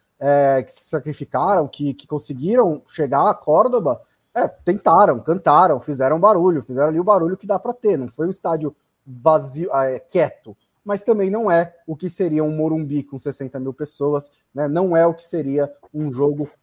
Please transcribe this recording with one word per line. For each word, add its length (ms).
é, 440
que 80
se 140
sacrificaram, 800
que, 280
que 120
conseguiram 800
chegar 420
a 60
Córdoba, 680
é, 120
tentaram, 720
cantaram, 600
fizeram 400
barulho, 420
fizeram 260
ali 120
o 40
barulho 340
que 80
dá 120
pra 140
ter. 260
Não 100
foi 180
um 40
estádio 460
vazio, 720
é, 240
quieto, 560
mas 180
também 280
não 200
é 240
o 100
que 120
seria 360
um 100
Morumbi 480
com 160
sessenta 400
mil 140
pessoas, 580
né? 140
Não 280
é 100
o 80
que 100
seria 480
um 200
jogo 360